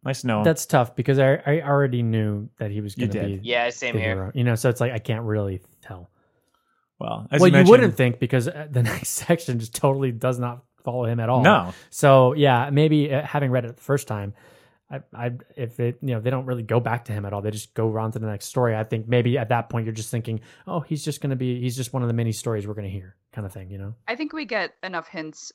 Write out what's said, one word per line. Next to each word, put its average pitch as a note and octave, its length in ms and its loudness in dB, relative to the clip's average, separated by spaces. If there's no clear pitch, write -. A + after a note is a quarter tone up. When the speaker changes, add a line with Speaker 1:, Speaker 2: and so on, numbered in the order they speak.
Speaker 1:
nice C3+ 180 -6
to - 40 -4
know A2+ 120 2
him." G#2+ 60 0
Speaker 2:
That's D#3+ 220 2
tough A#2+ 280 2
because C3 240 0
I, C3+ 160 6
I C#3+ 160 2
already C#3 400 0
knew A2 460 -2
that G#2+ 120 -6
he G#2 100 -6
was G#2 160 -10
Speaker 1:
You A#2+ 120 -2
Speaker 2:
gonna G2+ 200 -4
Speaker 1:
did. G2 140 -6
Speaker 2:
be A2 60 -10
Speaker 3:
Yeah, A#2+ 220 0
same A#2+ 240 -6
Speaker 2:
the A2 60 0
Speaker 3:
here. A2 140 -2
Speaker 2:
hero. F#2+ 200 -8
You B2 100 -2
know, A#2+ 100 2
so A2+ 140 0
it's A#2 120 -2
like, B2 120 -2
I A2+ 60 -6
can't A2+ 260 -6
really G2+ 360 -4
tell. F2+ 280 -18
Speaker 1:
Well, A2 320 -8
as D3+ 100 2
Speaker 2:
Well, F#3 80 8
Speaker 1:
you E3+ 40 6
Speaker 2:
you C#3 60 8
Speaker 1:
mentioned, F3 120 10
Speaker 2:
wouldn't A#3 260 8
think B2 220 2
because, B2 300 0
uh, D3+ 220 -10
the B2+ 120 2
<laughs> - 20 4
next - 260 -6
section D#3 480 -2
just A2+ 160 -10
totally C3+ 380 0
does B2 260 -2
not A#2+ 260 -8
follow B2 220 -2
him A#2 140 -2
at A2+ 80 -2
all. B2+ 140 4
Speaker 1:
No. A#2+ 320 4
Speaker 2:
So, C3+ 440 8
yeah, C#3 360 4
maybe, D3 420 4
uh, C3+ 100 0
having C#3+ 280 -2
read B2 140 0
it A#2 120 -12
the - 60 -20
first C#3 240 -2
time, G2+ 280 -6
I, C#3 100 -12
I, A#2+ 160 -4
if A#2 240 -8
it, A#2+ 220 -2
you C3 120 -2
know, A2 60 -4
they A2+ 100 -2
don't C3 140 -4
really B2+ 180 -4
go A2+ 160 2
back A2+ 280 -2
to A#2 60 -6
him G#2 120 -4
at G2+ 80 -6
all. G2+ 80 -4
They G#2 100 -4
just G#2+ 240 -10
go A2 240 -2
on A2 140 -4
to A#2 60 -8
the A2 80 -6
next G#2 200 -8
story. A#2+ 300 0
I A2 80 -2
think A2 240 -6
maybe A#2+ 300 2
at A2+ 100 -4
that A#2 220 -2
point A2+ 160 -4
you're A2 80 -8
just A2 160 -10
thinking, A2+ 300 -6
"Oh, F3+ 140 -4
he's D3 220 -6
just D3 200 -8
gonna C3+ 140 -2
be, B2+ 220 -4
he's B2 160 -4
just B2+ 200 -8
one B2+ 80 -2
of A#2+ 60 -2
the A#2 40 0
many A#2 200 0
stories G#2+ 340 -4
we're G#2 80 -8
gonna G2+ 160 -8
hear," F#2 260 -12
kind G#2 140 -10
of F#2 60 -12
thing, F#2+ 180 -16
you G2 80 -14
know? G2 160 -12
Speaker 4:
I A3+ 80 -6
think D4 200 -8
we D#4 100 -8
get G3 380 -6
enough F3+ 260 -10
hints. D#3 460 -14